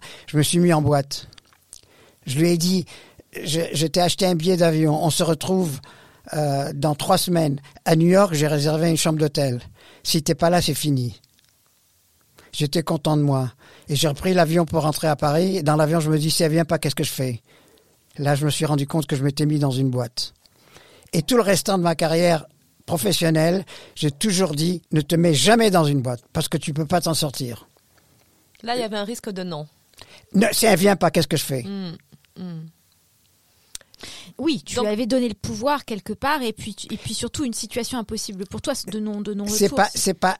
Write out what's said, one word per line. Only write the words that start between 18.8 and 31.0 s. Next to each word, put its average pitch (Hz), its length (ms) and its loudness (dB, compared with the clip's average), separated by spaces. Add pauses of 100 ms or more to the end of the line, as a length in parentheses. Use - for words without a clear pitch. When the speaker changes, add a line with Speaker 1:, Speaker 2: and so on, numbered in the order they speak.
Speaker 1:
compte 156 220 -2
que 156 80 -2
je 131 80 -2
m'étais 143 220 0
mis 151 140 2
dans 139 120 2
une 131 180 0
boîte. 123 440 -6 (800)
Et 175 80 2
tout 247 160 2
le 226 40 6
restant 196 360 2
de 175 60 2
ma 170 120 2
carrière 165 500 2 (400)
professionnelle, 170 800 0 (300)
j'ai 151 160 -2
toujours 175 440 0
dit, « 165 260 -2 (100)
Ne 165 80 2
te 160 160 0
mets 170 180 4
jamais 214 380 4
dans 170 140 4
une 143 160 2
boîte, 123 200 -4 (120)
parce 160 160 -2
que 160 80 -4
tu 151 160 -6
peux 156 120 -2
pas 175 140 0
t'en 160 140 -2
sortir. » 131 560 -6 (920)
Speaker 2:
Là, 233 140 -6
il 247 60 -4
y - 20 -2
avait 214 140 -6
un 202 80 -4
risque 226 260 -8
de 185 100 -8
non. 156 260 -8 (680)
Speaker 1:
Non, 202 160 4
si - 140 0
elle 202 120 6
vient 196 200 4
pas, 175 120 2